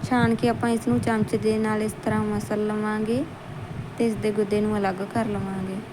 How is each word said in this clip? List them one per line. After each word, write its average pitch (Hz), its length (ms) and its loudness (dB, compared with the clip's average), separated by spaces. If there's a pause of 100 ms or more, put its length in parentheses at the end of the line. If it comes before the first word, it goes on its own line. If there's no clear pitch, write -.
ਛਾਣ 233 320 4
ਕੇ 240 140 2
ਆਪਾਂ 233 200 0
ਇਸ 233 180 0
ਨੂੰ 240 120 4
ਚਮਚ 220 360 2
ਦੇ 220 220 2
ਨਾਲ 214 240 0
ਇਸ 214 120 -2 (120)
ਤਰ੍ਹਾਂ 214 160 2
ਮਸਲ 214 460 -2
ਲਵਾਂਗੇ 214 560 0 (760)
ਤੇ 233 100 2
ਇਸ 220 80 2
ਦੇ 208 160 0
ਗੁੱਦੇ 208 300 2
ਨੂੰ 214 160 2
ਅਲੱਗ 196 260 0 (100)
ਕਰ 226 120 2
ਲਵਾਂਗੇ। 190 520 -4 (160)